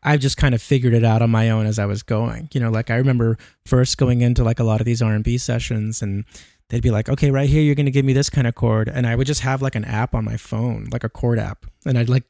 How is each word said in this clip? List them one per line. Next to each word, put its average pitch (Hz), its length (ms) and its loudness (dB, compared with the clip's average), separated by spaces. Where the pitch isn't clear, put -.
I've 151 180 2
just 131 160 -2
kind 139 180 2
of 113 80 -2
figured 127 320 2
it 117 100 4
out 113 180 2
on 117 80 2
my 113 200 2
own 110 160 0
as 107 120 -2
I 101 80 -2
was 101 160 -4
going. 117 500 -4
You 131 80 -2
know, 113 100 0
like, 110 200 -2
I 117 60 0
remember 120 400 2
first 127 320 2
going 123 240 2
into, 120 200 2
like, 117 160 0
a 120 60 0
lot 110 160 2
of 113 60 -2
these 117 160 0
R 110 100 2
and 107 100 0
B 120 160 -2
sessions 113 640 -4
and 101 220 -4
they'd 117 120 -2
be 120 80 2
like, 107 180 0
"Okay, 147 220 2
right 139 180 2
here, 151 140 4
you're 147 140 4
gonna 143 140 0
give 135 140 2
me 135 80 2
this 139 180 2
kind 123 160 0
of 120 80 -2
chord." 110 340 0
And 123 180 -2
I 117 80 0
would 127 120 0
just 147 160 -2
have, 135 200 -2
like, 135 120 -4
an 110 100 -4
app 117 300 -4
on 113 100 -4
my 107 120 -4
phone, 113 560 -6
like 120 120 -4
a 117 40 -6
chord 120 300 -2
app. 98 280 -8
And 127 140 0
I'd, 117 100 0
like, 127 220 0